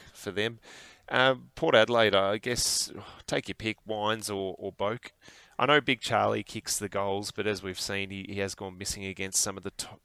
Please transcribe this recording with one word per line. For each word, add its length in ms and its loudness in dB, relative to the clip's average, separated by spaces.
for 160 -10
them. 300 -2
Um, 460 2
Port 200 2
Adelaide, 400 6
I 220 4
guess, 520 -2
take 220 -2
your 60 -8
pick, 300 -4
Wines 440 -2
or, 300 -4
or 120 -6
Boak. 400 -4
I 60 4
know 120 6
Big 220 0
Charlie 420 2
kicks 360 -6
the 100 -4
goals, 420 -2
but 140 -4
as 160 -2
we've 180 -8
seen, 300 -4
he, 180 -10
he 120 -6
has 160 -4
gone 240 -10
missing 260 -6
against 340 -4
some 180 -2
of 60 -14
the 60 -6
to-, 360 -12